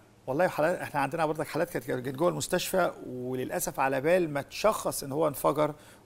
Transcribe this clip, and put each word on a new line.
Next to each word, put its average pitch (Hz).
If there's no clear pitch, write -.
والله 156
حالات، 156
إحنا 143
عندنا 156
برضك 156
حالات 170
كانت، 143
كانت 131
جوه 170
المستشفى 175
وللأسف 127
على 135
بال 165
ما 139
تشخص -
إن 139
هو 156
انفجر 151